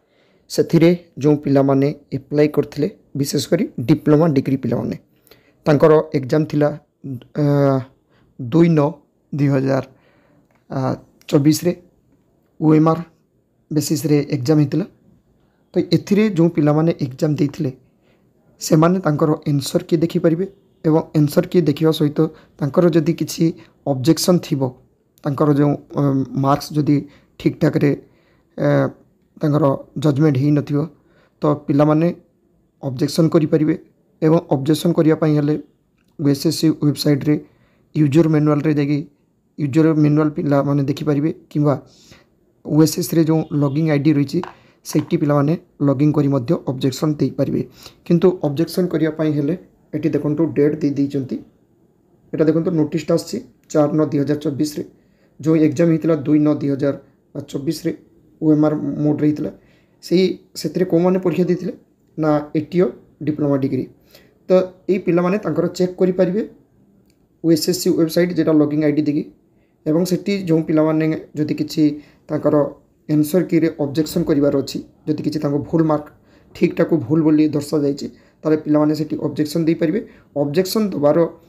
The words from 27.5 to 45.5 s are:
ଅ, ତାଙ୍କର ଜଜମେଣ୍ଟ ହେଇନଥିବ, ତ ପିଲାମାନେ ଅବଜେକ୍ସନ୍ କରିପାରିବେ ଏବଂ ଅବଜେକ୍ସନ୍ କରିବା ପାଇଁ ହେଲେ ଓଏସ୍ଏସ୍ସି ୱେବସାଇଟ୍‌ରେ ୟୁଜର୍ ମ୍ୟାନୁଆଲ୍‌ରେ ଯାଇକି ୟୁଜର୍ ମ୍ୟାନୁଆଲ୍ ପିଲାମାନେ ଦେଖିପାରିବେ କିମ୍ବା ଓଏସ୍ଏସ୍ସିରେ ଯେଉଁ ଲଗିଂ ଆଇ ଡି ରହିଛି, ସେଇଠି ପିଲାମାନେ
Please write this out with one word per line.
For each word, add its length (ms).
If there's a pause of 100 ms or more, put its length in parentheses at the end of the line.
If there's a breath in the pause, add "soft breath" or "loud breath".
ଅ, 100 (680)
ତାଙ୍କର 280 (340)
ଜଜମେଣ୍ଟ 400
ହେଇନଥିବ, 400 (640 soft breath)
ତ 20 (200)
ପିଲାମାନେ 440 (720)
ଅବଜେକ୍ସନ୍ 480
କରିପାରିବେ 440 (480)
ଏବଂ 160 (120)
ଅବଜେକ୍ସନ୍ 440
କରିବା 220
ପାଇଁ 200
ହେଲେ 180 (640)
ଓଏସ୍ଏସ୍ସି 500 (120)
ୱେବସାଇଟ୍‌ରେ 540 (600 soft breath)
ୟୁଜର୍ 340
ମ୍ୟାନୁଆଲ୍‌ରେ 460
ଯାଇକି 240 (600)
ୟୁଜର୍ 380
ମ୍ୟାନୁଆଲ୍ 340
ପିଲାମାନେ 540
ଦେଖିପାରିବେ 460 (180)
କିମ୍ବା 260 (880 soft breath)
ଓଏସ୍ଏସ୍ସିରେ 600
ଯେଉଁ 160 (120)
ଲଗିଂ 380
ଆଇ 80
ଡି 140
ରହିଛି, 260 (480 loud breath)
ସେଇଠି 300
ପିଲାମାନେ 380 (280)